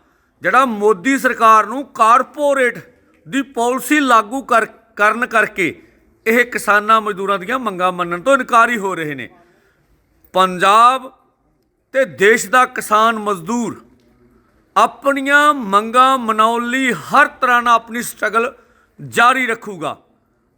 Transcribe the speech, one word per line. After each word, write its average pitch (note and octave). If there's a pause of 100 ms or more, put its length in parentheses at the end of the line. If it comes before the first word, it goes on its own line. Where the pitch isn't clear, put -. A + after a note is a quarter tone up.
(420)
ਜਿਹੜਾ A#3
ਮੋਦੀ G#3+
ਸਰਕਾਰ A3
ਨੂੰ B3+
ਕਾਰਪੋਰੇਟ B3+ (500)
ਦੀ A3+
ਪਾਲਿਸੀ B3+
ਲਾਗੂ A#3+
ਕਰ-, A3 (280)
ਕਰਨ A3
ਕਰਕੇ G3 (460)
ਇਹ A#3+
ਕਿਸਾਨਾਂ G#3+
ਮਜ਼ਦੂਰਾਂ G3
ਦੀਆਂ A3
ਮੰਗਾਂ F#3
ਮੰਨਣ F3
ਤੋਂ C4
ਇਨਕਾਰੀ A#3+
ਹੋ F#3+
ਰਹੇ D#3
ਨੇ। A#2+ (1040)
ਪੰਜਾਬ G3+ (800)
ਤੇ C4
ਦੇਸ਼ G3
ਦਾ B3+
ਕਿਸਾਨ A3
ਮਜ਼ਦੂਰ G#3 (920)
ਆਪਣੀਆਂ C#4
ਮੰਗਾਂ A#3
ਮਨਾਉਣ A#3
ਲਈ C4
ਹਰ A#3+
ਤਰ੍ਹਾਂ B3
ਨਾਲ A#3
ਆਪਣੀ A3+
ਸਟਰਗਲ A3+ (540)
ਜਾਰੀ A#3+
ਰੱਖੂਗਾ। F3+ (600)